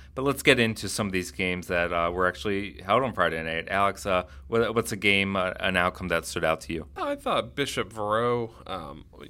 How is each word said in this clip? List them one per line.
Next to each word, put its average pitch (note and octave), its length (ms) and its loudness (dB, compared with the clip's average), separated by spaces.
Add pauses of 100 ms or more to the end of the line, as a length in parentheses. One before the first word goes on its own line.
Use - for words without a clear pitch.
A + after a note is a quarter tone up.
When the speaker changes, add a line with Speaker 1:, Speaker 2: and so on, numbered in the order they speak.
(140)
Speaker 1:
But C3 80 -4
let's C#3 220 0
get B2+ 160 8
into A2 280 0
some G#2 200 -2
of F#2 40 -2
these F#2 200 -2
games F2+ 340 -2
that, F2 260 0
uh, F2 220 2
were F2+ 140 4
actually G2 540 -4
held G#2 200 4
on A#2+ 100 -2
Friday E2 300 2
night. E2 280 -4
Alex, G2 360 0
uh, F#2 160 4 (240)
what, A2+ 260 2
what's A2+ 200 0
a A2 40 -4
game, G2 380 4
uh, F#2 240 0
an F#2 180 0
outcome F#2 320 2
that E2+ 180 0
stood E2+ 180 -2
out D#2+ 160 2
to - 120 -10
you? D#2 140 -6 (100)
Speaker 2:
I C#4+ 200 -4
thought C3 400 -4
Bishop B2+ 360 -4
Verot, A2+ 600 0 (160)
um, D#2 360 -10 (260)